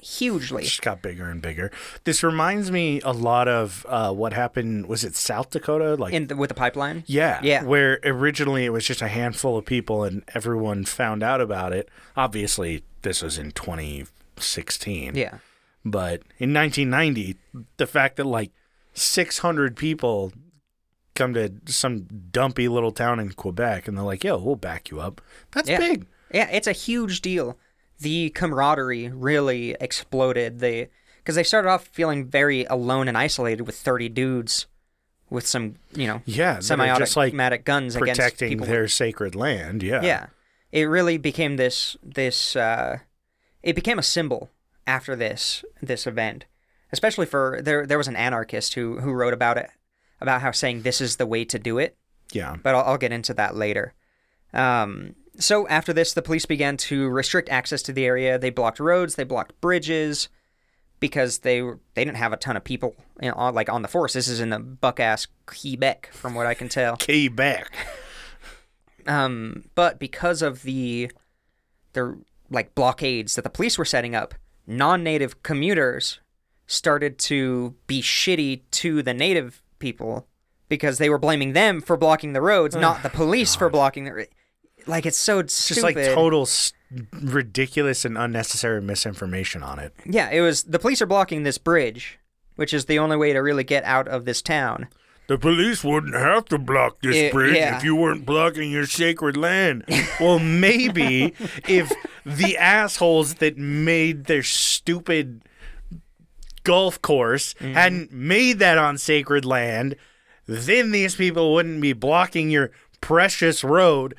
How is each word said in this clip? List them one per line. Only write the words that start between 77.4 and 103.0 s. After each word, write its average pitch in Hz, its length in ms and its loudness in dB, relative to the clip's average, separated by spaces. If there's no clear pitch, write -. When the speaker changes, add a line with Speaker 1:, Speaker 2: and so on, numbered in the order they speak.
Speaker 1:
be 135 140 -2
shitty 139 720 0
to 156 320 0
the 127 100 0
native 139 500 0
people 117 480 -8
because 147 260 0
they 147 140 4
were 147 80 4
blaming 143 340 2
them 185 300 4
for 170 140 0
blocking 156 360 2
the 135 80 0
roads, 175 340 4
Speaker 2:
Oh, 165 60 -2
Speaker 1:
not 165 220 2
the - 80 -2
police 180 440 2
for 180 120 0
Speaker 2:
God. 147 60 2
Speaker 1:
blocking 139 320 2
the, 110 220 -10
like, 160 200 -2
it's 156 120 -2
so 208 200 2
Speaker 2:
It's - 300 -2
just, 165 140 0
like, 170 140 2
Speaker 1:
stupid. 135 180 2
Speaker 2:
total 160 280 4
s-, - 300 0
ridiculous 131 920 0
and 117 140 -2
unnecessary 113 640 -2
misinformation 95 800 -4
on 67 160 -10
it. 73 160 -12
Speaker 1:
Yeah, 165 260 0
it 156 100 2
was, 165 240 2
"The 170 140 -2
police 247 240 0
are 208 40 0
blocking 185 360 2
this 139 160 -2
bridge, 131 600 0
which 151 180 -2
is 143 120 0
the 151 120 2
only 156 180 2
way 151 160 4
to 135 80 4
really 139 240 2
get 139 200 2
out 131 240 2
of 131 160 -4
this 123 180 -2
town." 131 460 -2
Speaker 2:
"The 135 120 0
police 170 440 2
wouldn't 147 320 0
have 160 320 4
to 151 120 0
block 131 420 0
this 170 160 2
Speaker 1:
It, 147 160 4
Speaker 2:
bridge 135 240 4
Speaker 1:
yeah. 147 220 2
Speaker 2:
if 131 60 -8
you 156 120 2
weren't 156 300 0
blocking 156 440 0
your 147 160 -2
sacred 165 500 0
land." 165 520 2
Speaker 1:
<laughs> - 60 0
Speaker 2:
Well, 175 180 6
maybe 170 960 4
if 175 240 4
the 156 320 0
assholes 175 800 4